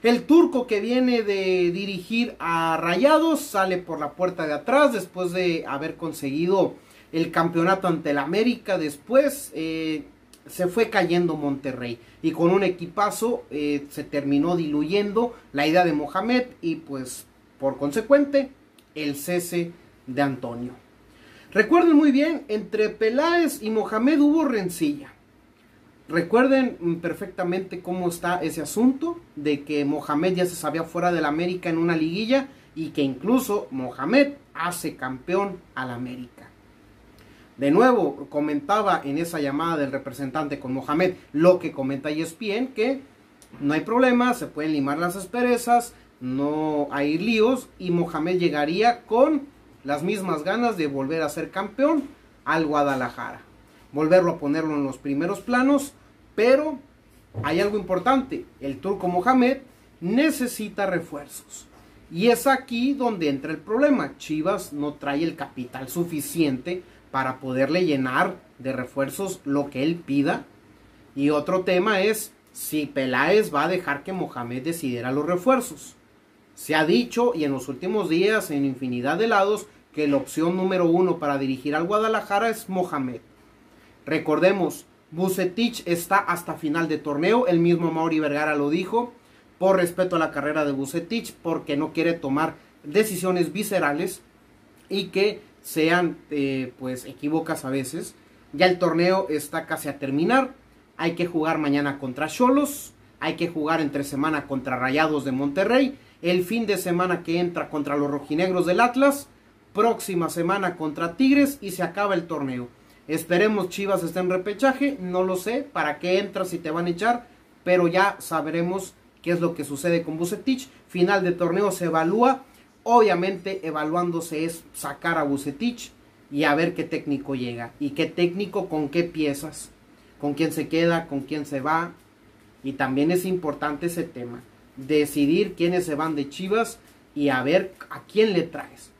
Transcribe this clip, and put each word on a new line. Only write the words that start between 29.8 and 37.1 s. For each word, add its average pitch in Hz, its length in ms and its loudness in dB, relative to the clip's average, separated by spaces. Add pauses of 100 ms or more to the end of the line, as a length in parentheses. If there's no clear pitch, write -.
Mohamed 151 500 0
ya 180 120 2
se 180 100 -6
sabía 156 260 -4
fuera 175 300 0
del 160 120 0
América 175 460 -2
en 165 80 0
una 170 160 2
liguilla 214 540 0 (260)
y 156 140 -8
que 143 140 -2
incluso 202 680 0
Mohamed 151 640 2 (200)
hace 165 440 -6
campeón 180 600 -4 (180)
al 127 160 -6
América. 123 580 -12 (1040)